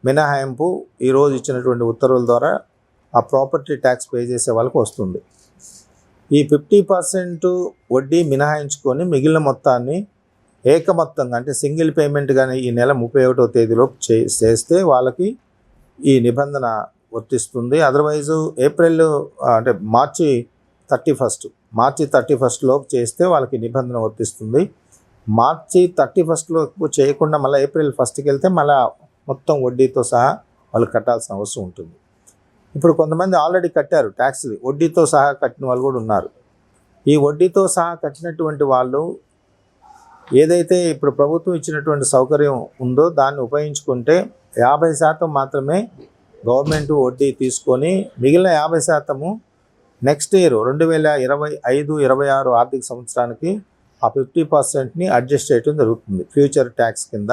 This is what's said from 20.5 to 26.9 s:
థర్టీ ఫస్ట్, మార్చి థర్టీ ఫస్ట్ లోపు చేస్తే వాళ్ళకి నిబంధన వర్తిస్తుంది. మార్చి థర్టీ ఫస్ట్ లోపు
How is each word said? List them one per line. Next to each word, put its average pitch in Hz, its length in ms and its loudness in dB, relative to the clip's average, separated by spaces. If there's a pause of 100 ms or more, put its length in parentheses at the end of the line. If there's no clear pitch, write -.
థర్టీ 143 220 0
ఫస్ట్, 127 340 -4 (260)
మార్చి 135 320 0
థర్టీ 135 320 0
ఫస్ట్ 123 260 -2
లోపు 135 320 0
చేస్తే 120 300 0
వాళ్ళకి 139 320 0
నిబంధన 123 400 -6
వర్తిస్తుంది. 113 720 -4 (600)
మార్చి 160 680 0
థర్టీ 151 260 0
ఫస్ట్ 160 280 -4
లోపు 160 380 -4 (100)